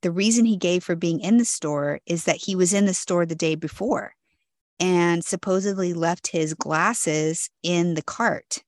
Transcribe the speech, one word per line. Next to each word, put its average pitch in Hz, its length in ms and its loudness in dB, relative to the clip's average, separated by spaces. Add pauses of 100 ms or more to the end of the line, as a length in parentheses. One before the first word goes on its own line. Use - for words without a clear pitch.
the 175 80 0
reason 226 360 2
he 220 100 2
gave 180 280 0
for 175 120 -2
being 170 240 0
in 208 160 4
the 240 80 6
store 147 640 -4
is 170 180 -4
that - 120 2
he 190 200 -6
was 180 160 4
in 202 140 4
the 185 80 2
store 175 320 0
the 165 80 -4
day 160 200 0
before - 600 -4 (680)
and 175 440 2
supposedly 190 720 -2
left 170 340 -2
his 160 260 -2
glasses 156 960 -2 (120)
in 175 320 2
the 156 80 -4
cart - 640 -4